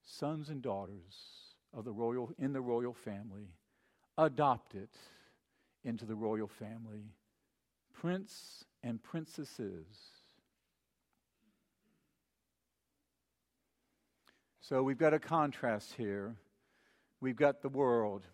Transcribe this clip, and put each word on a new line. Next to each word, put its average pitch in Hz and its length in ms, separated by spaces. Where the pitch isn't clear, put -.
Sons 151 460
and 143 120
daughters 98 540
of 113 120
the 120 80
royal, 117 460
in 135 140
the 135 80
royal 123 340
family, 101 580
adopted 131 720
into 117 220
the 107 100
royal 110 320
family, 107 640
prince - 720
and 117 200
princesses. 120 840
So 135 220
we've 135 160
got 156 160
a 151 60
contrast 135 720
here. 101 420
We've 131 160
got 143 260
the 139 60
world. 117 640